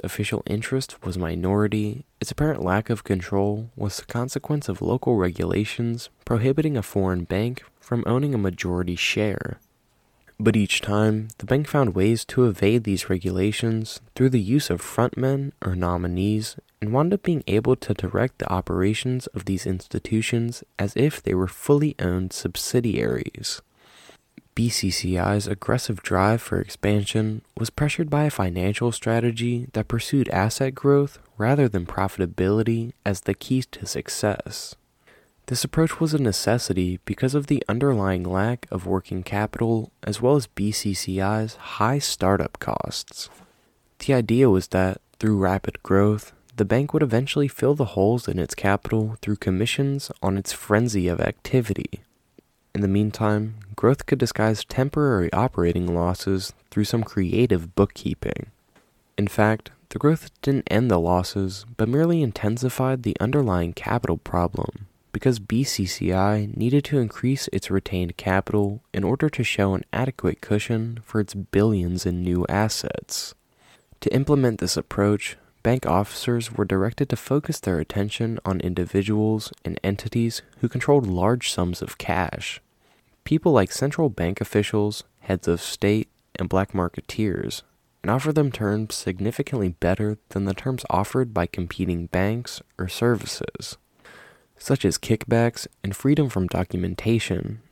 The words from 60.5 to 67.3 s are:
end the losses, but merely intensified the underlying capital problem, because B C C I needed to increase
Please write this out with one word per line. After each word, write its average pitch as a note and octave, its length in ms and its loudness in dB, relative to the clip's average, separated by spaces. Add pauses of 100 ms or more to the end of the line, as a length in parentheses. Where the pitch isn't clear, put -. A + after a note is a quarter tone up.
end A#2 200 4
the F2+ 80 6
losses, F#2 680 0 (100)
but A2 120 2
merely D#3+ 340 2
intensified B2 800 0
the A2 180 0
underlying G2 540 2
capital - 420 -2
problem, - 680 -2 (260)
because A#2+ 260 0
B A2 260 0
C G#2 200 -2
C F#2 300 -2
I G#2 420 2
needed B2 280 2
to D3 140 0
increase B2 540 0